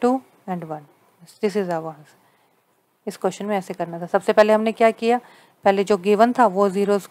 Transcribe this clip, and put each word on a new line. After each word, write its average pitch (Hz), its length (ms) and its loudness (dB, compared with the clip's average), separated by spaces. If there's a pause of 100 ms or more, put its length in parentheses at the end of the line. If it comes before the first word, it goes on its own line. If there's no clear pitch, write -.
two 254 180 0 (300)
and 175 140 -6
one। 156 220 -12 (540)
This 202 160 -2
is 190 140 -2
our 160 200 -4
answer। 151 260 -20 (920)
इस - 100 -10
question 196 280 -4
में 208 120 -4
ऐसे 185 160 -8
करना 170 260 -10
था। 175 60 -10
सबसे 202 280 0
पहले 214 200 6
हमने 220 180 0
क्या 226 200 2
किया, 226 280 -2 (460)
पहले 196 180 2
जो 196 140 0
given 208 360 2
था 247 140 4
वो 202 220 2
zeros 202 420 -2